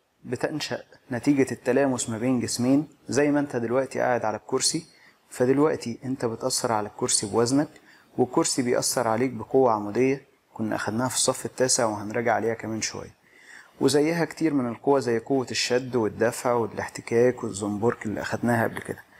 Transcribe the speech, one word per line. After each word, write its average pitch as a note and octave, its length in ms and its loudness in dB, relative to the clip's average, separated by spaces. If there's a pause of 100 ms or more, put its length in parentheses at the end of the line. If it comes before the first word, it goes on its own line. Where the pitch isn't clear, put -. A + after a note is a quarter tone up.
(240)
بتنشأ B2 600 -6 (280)
نتيجة C3 400 2
التلامس B2+ 580 0
ما A2+ 80 -4
بين B2 220 0
جسمين، B2 480 2 (220)
زي C#3+ 220 4
ما D3 80 2
أنت C#3+ 160 -4
دلوقتي A#2+ 440 -2
قاعد A#2+ 260 0
على G#2+ 120 -2
الكرسي، - 480 -2 (440)
فدلوقتي C3 760 2
أنت C3 200 -4
بتأثر A#2+ 460 -2
على G#2+ 160 -2
الكرسي - 400 -2
بوزنك، A#2+ 420 2 (480)
والكرسي C#3 440 2
بيأثر A#2+ 460 0
عليك A#2 240 2
بقوة A#2+ 400 2
عمودية، A2+ 640 0 (180)
كنا G#2+ 220 -4
أخدناها A2 320 -2
في A#2+ 80 -4
الصف - 300 0
التاسع B2+ 400 0
وهنراجع A2 480 -2
عليها G#2+ 200 0
كمان A2 280 -6
شوية. - 320 -8 (680)
وزيها D3+ 440 2
كتير D#3+ 280 -2
من B2+ 140 2
القوة، C3+ 320 2
زي A#2 200 0
قوة C3 320 -2
الشد B2 440 0
والدفع A2 580 0
والاحتكاك A#2+ 880 0
والزنبرك G#2 640 -2
اللي G#2 160 -4
أخدناها A#2 420 0
قبل - 160 -4
كده. - 240 -10 (160)